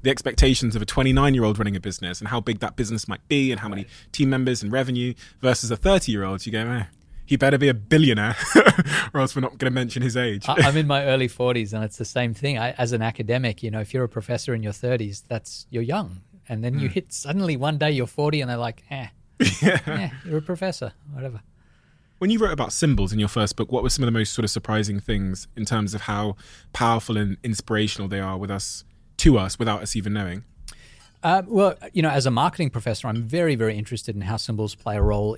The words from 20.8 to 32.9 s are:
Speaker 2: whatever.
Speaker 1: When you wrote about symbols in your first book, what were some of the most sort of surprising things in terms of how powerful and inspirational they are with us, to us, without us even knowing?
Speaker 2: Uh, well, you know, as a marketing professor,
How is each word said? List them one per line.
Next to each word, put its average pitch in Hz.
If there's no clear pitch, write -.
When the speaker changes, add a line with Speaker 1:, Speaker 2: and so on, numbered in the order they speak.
Speaker 2:
whatever. 127
Speaker 1:
When 185
you 226
wrote 208
about 131
symbols 110
in 107
your 104
first 104
book, -
what 123
were 127
some 135
of -
the 120
most 110
sort 117
of 104
surprising 104
things 98
in 110
terms 104
of 101
how 104
powerful 113
and 101
inspirational 107
they 98
are 95
with 98
us, -
to 135
us, 95
without 107
us -
even 104
knowing? 98
Speaker 2:
Uh, 180
well, 196
you 170
know, 156
as 135
a -
marketing 143
professor, 113